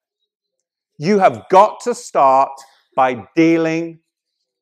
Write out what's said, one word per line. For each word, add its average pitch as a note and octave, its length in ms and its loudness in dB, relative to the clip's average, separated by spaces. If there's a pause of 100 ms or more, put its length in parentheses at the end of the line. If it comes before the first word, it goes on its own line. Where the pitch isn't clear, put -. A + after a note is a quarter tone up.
(960)
You F#3+ 220 0
have C#3 300 0
got G3 320 2
to A#3+ 120 -8
start C#3 580 0 (440)
by C3 300 -4 (100)
dealing E3 640 -2 (600)